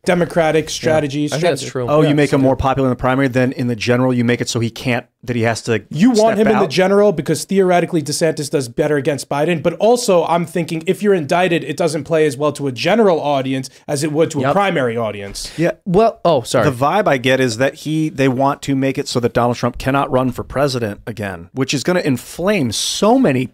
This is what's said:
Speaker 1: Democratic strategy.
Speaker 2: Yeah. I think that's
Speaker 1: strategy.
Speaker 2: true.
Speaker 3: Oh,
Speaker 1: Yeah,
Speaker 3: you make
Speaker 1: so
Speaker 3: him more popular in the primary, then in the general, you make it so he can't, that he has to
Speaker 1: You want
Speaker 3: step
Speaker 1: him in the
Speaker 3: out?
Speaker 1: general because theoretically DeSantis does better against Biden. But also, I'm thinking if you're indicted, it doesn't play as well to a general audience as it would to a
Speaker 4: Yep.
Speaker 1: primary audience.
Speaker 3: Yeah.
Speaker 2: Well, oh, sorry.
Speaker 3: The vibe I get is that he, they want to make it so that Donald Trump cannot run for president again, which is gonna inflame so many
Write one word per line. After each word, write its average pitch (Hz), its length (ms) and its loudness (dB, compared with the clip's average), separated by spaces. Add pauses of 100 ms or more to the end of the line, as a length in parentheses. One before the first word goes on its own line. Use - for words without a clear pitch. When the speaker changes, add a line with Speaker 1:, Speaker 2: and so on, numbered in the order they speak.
Speaker 1:
Democratic 160 640 0
strategy. 147 520 0
Speaker 2:
Yeah. 147 40 -2
I - 40 -4
think 147 120 -2
that's 147 200 0
Speaker 1:
strategy. 123 100 -10
Speaker 2:
true. 123 160 -4
Speaker 3:
Oh, 151 140 4
Speaker 1:
Yeah, 151 80 4
Speaker 3:
you 143 40 2
make 143 160 4
Speaker 1:
so 147 60 2
Speaker 3:
him 135 60 4
more 131 120 4
popular 131 340 0
in - 20 2
the 120 100 0
primary, 131 260 2
then 127 240 2
in 127 160 -4
the 120 80 -2
general, 123 400 0
you 123 80 0
make 120 180 2
it 120 80 -6
so 117 120 -2
he 113 100 -2
can't, 123 340 -4 (200)
that 123 120 -4
he 113 60 0
has 113 200 0
to 110 280 -2
Speaker 1:
You 185 220 4
want 214 240 4
Speaker 3:
step - 20 -2
Speaker 1:
him 214 80 4
in 214 140 2
the 196 40 2
Speaker 3:
out? 160 60 -2
Speaker 1:
general 196 420 2
because 156 320 -4
theoretically 180 580 2
DeSantis 147 460 -2
does 135 200 -2
better 147 280 -2
against 139 320 -4
Biden. 151 360 -2
But 165 100 0
also, 202 520 2
I'm 170 200 0
thinking 165 400 -6
if 180 160 -2
you're 208 100 4
indicted, 170 520 0
it 143 120 -8
doesn't 160 280 -2
play 156 200 2
as 139 140 0
well 147 140 -2
to 143 160 -6
a 131 40 -6
general 180 480 2
audience 131 480 -2 (200)
as 147 160 -2
it 151 80 -2
would 147 180 2
to 143 80 -6
a 127 40 -2
Speaker 4:
Yep. 139 100 2
Speaker 1:
primary 156 440 0
audience. 104 640 -8
Speaker 3:
Yeah. 165 140 0 (120)
Speaker 2:
Well, 208 400 2
oh, 156 180 4
sorry. 127 280 2
Speaker 3:
The 131 40 -2
vibe 156 340 0
I 143 100 2
get 131 220 2
is 117 180 0
that 135 160 0
he, 156 360 -4
they 135 180 2
want 135 340 0
to 139 140 -2
make 135 200 -2
it 139 120 -6
so - 120 -2
that 117 140 0
Donald 120 220 0
Trump 120 200 -2
cannot 135 340 -2
run 127 200 0
for 113 140 -8
president 123 640 -4
again, 98 460 -10
which 131 220 -4
is 127 80 -2
gonna 175 180 0
inflame 156 680 -2
so 214 480 0
many 131 360 2